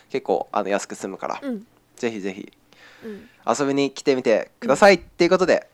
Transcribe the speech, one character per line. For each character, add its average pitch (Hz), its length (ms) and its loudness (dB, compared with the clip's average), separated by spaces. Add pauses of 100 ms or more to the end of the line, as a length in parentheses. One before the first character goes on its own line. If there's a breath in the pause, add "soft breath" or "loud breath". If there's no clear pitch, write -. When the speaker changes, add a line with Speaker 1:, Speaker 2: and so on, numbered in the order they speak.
Speaker 1:
結 - 160 -6
構、 - 260 -2
あ 104 120 -2
の、 95 60 -6
安 101 180 -2
く 107 80 -12
済 104 140 -10
む 92 80 -12
か - 100 -10
ら、 - 140 -6
Speaker 2:
う 277 100 -8
ん。 214 160 -10 (280)
Speaker 1:
ぜ 226 160 -4
ひ 110 80 -10
ぜ 98 140 -8
ひ、 - 180 -16 (520 loud breath)
Speaker 2:
う 226 40 -16
ん。 214 220 -18 (180 loud breath)
Speaker 1:
遊 120 180 -2
び 139 80 -2
に 139 180 0
来 - 100 -16
て 139 140 2
み 127 80 -6
て 107 360 0
く 120 80 -10
だ 135 80 4
さ 202 160 8
い。 190 40 6
Speaker 2:
う - 20 -6
ん。 - 40 -8
Speaker 1:
っ - 20 -20
て - 220 -2
い - 20 2
う - 20 2
こ 185 80 4
と 180 80 2
で 131 280 2